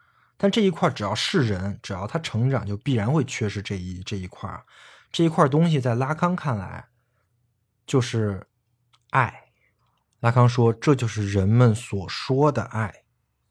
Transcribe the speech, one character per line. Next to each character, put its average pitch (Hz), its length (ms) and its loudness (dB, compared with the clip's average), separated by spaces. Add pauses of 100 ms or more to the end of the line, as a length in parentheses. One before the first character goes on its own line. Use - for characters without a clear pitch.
(380)
但 202 120 2
这 220 120 2
一 196 80 4
块 175 180 0
儿 139 60 2
只 107 100 -8
要 98 100 -4
是 - 280 0
人， 98 420 -2
只 - 80 -12
要 95 160 -8
他 131 120 -8
成 127 300 -2
长， 131 160 -2
就 101 120 -6
必 139 160 -4
然 110 180 0
会 160 140 2
缺 - 240 -4
失 101 120 -6
这 101 140 -8
一， 90 280 -10
这 104 120 -8
一 92 120 -8
块 - 220 -12
儿。 82 140 -14 (480)
这 170 140 0
一 - 20 2
块 165 160 4
儿 143 60 6
东 156 200 4
西 151 120 2
在 120 120 0
拉 131 200 -2
康 175 240 -2
看 135 200 -4
来 92 300 -12 (1000)
就 139 140 2
是 110 480 -4 (640)
爱。 - 420 -2 (720)
拉 117 100 4
康 123 160 6
说， 120 240 4
这 135 240 2
就 127 100 -4
是 104 240 -4
人 98 160 2
们 113 300 6
所 98 320 -8
说 139 420 0
的 123 140 -2
爱。 110 400 -8 (480)